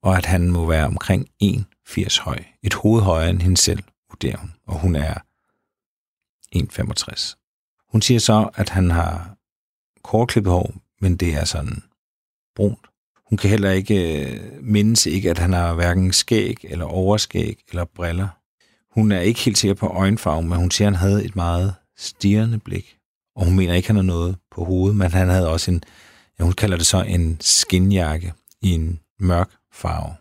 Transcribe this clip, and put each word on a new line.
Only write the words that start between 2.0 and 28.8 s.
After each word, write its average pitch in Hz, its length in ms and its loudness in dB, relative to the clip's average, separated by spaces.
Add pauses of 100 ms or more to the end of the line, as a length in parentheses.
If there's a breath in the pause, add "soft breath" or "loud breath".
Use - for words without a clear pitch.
høj. - 260 -8 (180)
Et - 120 -2
hoved 110 280 4
højere 85 280 2
end 90 120 0
hende 90 140 2
selv, - 260 0 (280)
vurderer - 260 -6
hun, - 160 -14 (140)
og - 120 -8
hun 85 180 2
er 76 180 -4 (1400)
en 69 180 -2
femogtres. - 680 -8 (540)
Hun 110 100 4
siger 120 180 4
så, 107 340 2
at 104 140 -2
han 92 220 2
har 85 460 -2 (640)
kortklippet 110 500 0
hår, 87 220 0 (260)
men 92 160 2
det 85 180 -2
er 76 100 -4
sådan - 380 -8 (760)
brunt. 104 300 -2 (420)
Hun 107 100 0
kan 98 120 2
heller 101 200 2
ikke, 92 560 0
øh, 95 360 -12
mindes 110 440 2
ikke, 90 240 0
at 85 80 -2
han 87 140 2
har 85 220 0
hverken 87 380 2
skæg - 520 0
eller 82 200 -8
overskæg 92 840 -2
eller 90 160 -4
briller. 87 440 -6 (640)
Hun 110 220 2
er 95 80 0
ikke 110 200 0
helt 104 180 0
sikker 98 160 2
på - 120 -4
øjenfarven, 87 600 0
men 87 100 0
hun 90 120 2
siger, 104 180 2
at 101 80 2
han 92 120 2
havde 101 160 2
et - 120 -8
meget 87 380 0 (220)
stirrende 110 640 0
blik. - 400 -10 (380)
Og 95 80 -2
hun 90 120 4
mener 90 180 2
ikke, 90 140 0
han 107 80 4
har 98 60 2
noget 90 360 -2 (120)
på 90 140 -6
hovedet, 92 320 0
men 92 140 2
han 92 180 2
havde 90 200 2
også 85 220 -2
en, 85 120 0 (560 loud breath)
ja, 85 60 0
hun 87 80 2
kalder 95 240 0
det 85 100 -2
så 92 160 2
en 85 380 0
skinjakke 87 920 2 (280)
i 98 100 2
en 82 300 -2 (200)